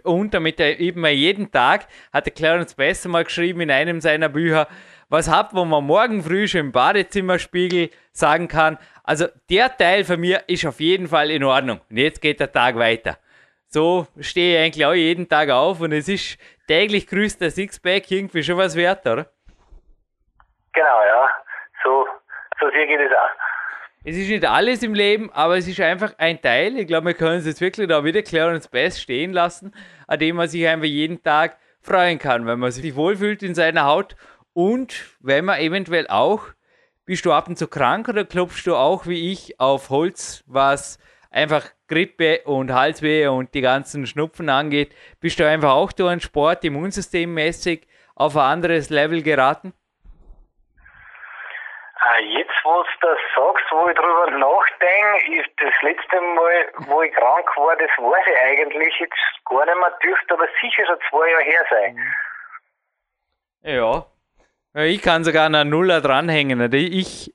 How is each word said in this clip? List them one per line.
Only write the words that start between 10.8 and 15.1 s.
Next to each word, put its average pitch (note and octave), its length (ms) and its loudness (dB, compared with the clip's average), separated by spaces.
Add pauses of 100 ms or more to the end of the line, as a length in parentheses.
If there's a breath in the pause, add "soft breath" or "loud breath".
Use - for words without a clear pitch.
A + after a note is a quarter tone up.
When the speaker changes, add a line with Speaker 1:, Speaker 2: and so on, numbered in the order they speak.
Speaker 1:
Fall D3+ 220 2
in D3 140 -2
Ordnung. C3 360 0 (100)
Und A2 60 -10
jetzt C#3+ 260 0
geht D3 160 0
der C#3 120 -4
Tag B2 260 2
weiter. A#2 400 0 (520 soft breath)
So E3+ 380 0 (140)
stehe F3 380 0
ich D#3+ 60 4
eigentlich D3+ 220 0
auch D#3+ 80 4
jeden F3 340 0